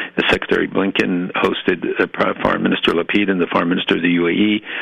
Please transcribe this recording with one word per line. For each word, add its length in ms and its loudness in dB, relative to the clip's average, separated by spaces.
The 120 0
Secretary 380 0
Blinken 680 0
hosted, 680 -2
uh, 80 0
Pro-, 340 -2
Foreign 220 0
Minister 260 0
Lapid 400 2
and 100 0
the 60 0
Foreign 220 0
Minister 280 0
of 60 -2
the 80 4
U 160 2
A 40 2
E, 320 2